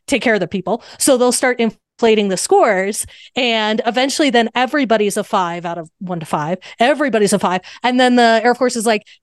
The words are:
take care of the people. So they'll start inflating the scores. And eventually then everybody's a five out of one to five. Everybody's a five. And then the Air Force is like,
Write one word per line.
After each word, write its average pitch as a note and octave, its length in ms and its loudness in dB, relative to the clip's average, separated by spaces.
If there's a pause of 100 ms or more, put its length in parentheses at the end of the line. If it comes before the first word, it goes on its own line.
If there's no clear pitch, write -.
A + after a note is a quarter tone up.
take B3 160 -2
care A3+ 120 2
of G3+ 40 -2
the F3 80 -4
people. F#3+ 360 -6 (140)
So C4+ 200 2
they'll B3 140 2
start B3 280 -2
inflating A3 680 0
the F#3+ 80 -2
scores. G#3 680 0 (320)
And A3+ 480 0
eventually C4 440 0
then A3+ 240 2
everybody's A#3 640 0
a G#3 80 -4
five F3 420 -4
out E3+ 120 -8
of E3 120 -14 (100)
one F3 200 -8
to D#3 60 -10
five. D#3+ 320 -4 (200)
Everybody's A#3+ 540 2
a G3 80 0
five. F#3 220 -2 (220)
And B3 140 0
then B3 200 4
the A3+ 260 4
Air A#3+ 100 2
Force B3 220 -2
is G#3+ 100 -4
like, G#3+ 220 0 (160)